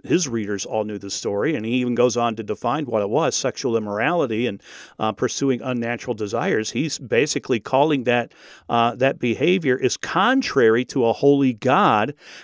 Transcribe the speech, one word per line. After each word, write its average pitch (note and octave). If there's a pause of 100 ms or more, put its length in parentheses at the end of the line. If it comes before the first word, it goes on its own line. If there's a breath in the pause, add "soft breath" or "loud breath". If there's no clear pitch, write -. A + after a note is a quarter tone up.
his F3
readers G#2
all A2+
knew G#2
the G2
story, A2+
and A2
he A2+
even B2
goes A#2+
on A#2
to A2+
define B2
what A2
it G2+
was, C3+
sexual B2
immorality A2+
and, G2+ (380 loud breath)
uh, A2
pursuing B2+
unnatural A#2+
desires. A2
He's D3
basically B2
calling C#3+
that, A#2+ (360 loud breath)
uh, A#2
that C3
behavior C#3
is -
contrary C#3
to B2
a A2+
holy C#3
God, B2+ (300 loud breath)